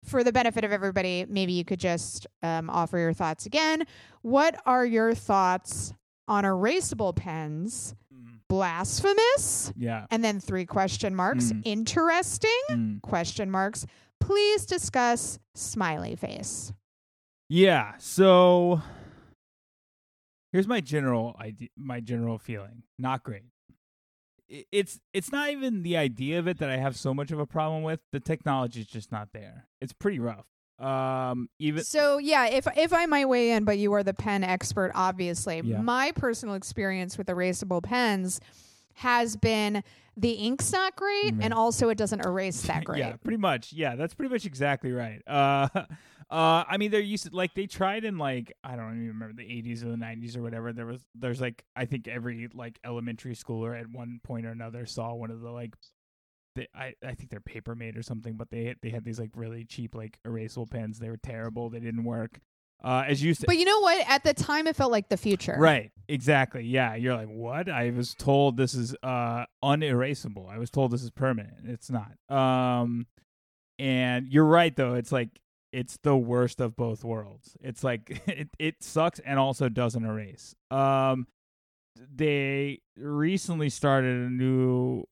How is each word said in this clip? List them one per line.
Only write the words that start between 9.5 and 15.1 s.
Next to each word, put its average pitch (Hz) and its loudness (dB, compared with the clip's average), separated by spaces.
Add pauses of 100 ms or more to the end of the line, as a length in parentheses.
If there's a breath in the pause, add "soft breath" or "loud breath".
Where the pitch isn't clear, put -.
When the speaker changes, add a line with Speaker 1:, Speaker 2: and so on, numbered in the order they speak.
Speaker 2:
Yeah. - -4
Speaker 1:
And 226 2
then 208 0
three 185 -2
question 190 0
marks. 180 2
Speaker 2:
Mm. 214 -4
Speaker 1:
Interesting? 330 2 (220)
Speaker 2:
Mm. 220 -2
Speaker 1:
Question 185 -2
marks. 190 0 (340 soft breath)
Please 415 4
discuss 240 0 (160)